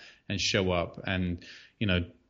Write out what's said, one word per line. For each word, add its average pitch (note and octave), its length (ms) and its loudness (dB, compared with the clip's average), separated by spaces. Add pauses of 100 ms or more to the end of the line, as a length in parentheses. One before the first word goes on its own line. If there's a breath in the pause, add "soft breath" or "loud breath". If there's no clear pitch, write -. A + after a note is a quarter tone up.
(280 loud breath)
and G2+ 120 -2
show F#2+ 300 2
up. E2+ 360 0
And, F2+ 380 0 (340 loud breath)
you A2+ 80 0
know, F2+ 180 4 (260)